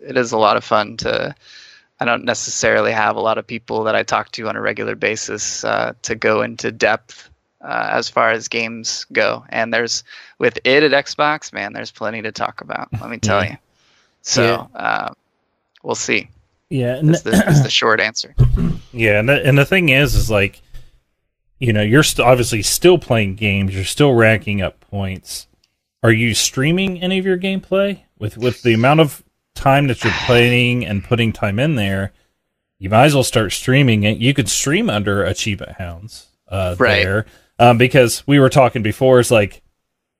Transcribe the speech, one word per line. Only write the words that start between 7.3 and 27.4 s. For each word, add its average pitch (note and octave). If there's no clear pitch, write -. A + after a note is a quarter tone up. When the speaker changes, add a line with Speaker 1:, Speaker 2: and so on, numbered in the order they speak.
Speaker 1:
uh, A2+
as A#2
far A#2
as A2+
games A2+
go. A2+
And A2+
there's, A#2
with -
it C#3
at D3
Xbox, D3+
man, G#2
there's A2
plenty A2
to A2
talk A2
about, -
let -
me A#2
tell G2+
Speaker 2:
Yeah. D#2+
Speaker 1:
you. -
So, G2
Speaker 2:
Yeah. -
Speaker 1:
uh, A1
we'll A#2
see. A2+
Speaker 2:
Yeah, B2+
and D3+
Speaker 1:
Is E3+
the, -
is D3
the C3
short A2+
answer. A2
Speaker 2:
<clears throat> B2
Yeah, G#2+
and A2+
the, C#3+
and C3+
the C#3
thing F3+
is, C3+
is, -
like, G2+
you A#2
know, G#2+
you're A#2+
st-, -
obviously B2
still F3
playing G#2
games, G2
you're F#2+
still C#3+
racking A2
up -
points. -
Are A2+
you A2+
streaming F3
any F#3+
of F#3
your F#3
gameplay? F#3+